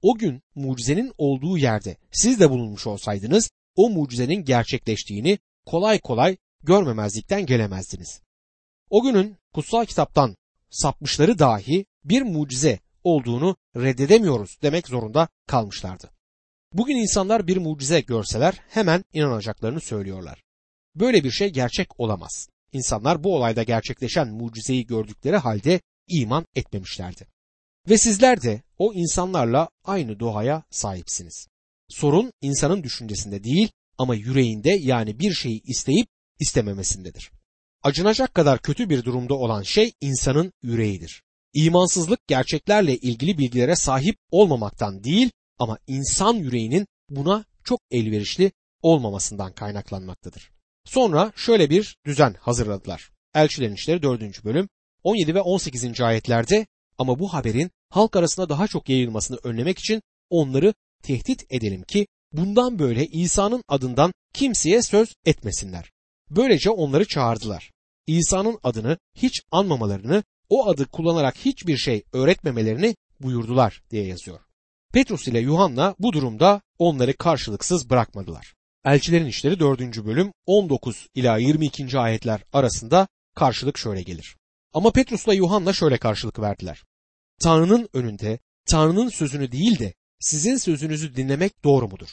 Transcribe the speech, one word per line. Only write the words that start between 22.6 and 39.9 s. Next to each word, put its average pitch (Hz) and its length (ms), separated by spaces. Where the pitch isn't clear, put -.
İnsanlar 131 500
bu 190 120
olayda 117 280
gerçekleşen 120 640
mucizeyi 113 580
gördükleri 113 520
halde 131 440
iman 147 380
etmemişlerdi. 92 720
Ve 220 80
sizler 226 440
de 117 200
o 214 160
insanlarla 165 760
aynı 135 360
doğaya 117 500
sahipsiniz. - 800
Sorun 175 420
insanın 147 420
düşüncesinde 104 600
değil 165 280
ama 127 180
yüreğinde, 113 540
yani 127 500
bir 190 140
şeyi 117 300
isteyip 143 440
istememesindedir. 98 920
Acınacak 202 500
kadar 143 280
kötü 196 280
bir 131 140
durumda 123 300
olan 113 280
şey 214 400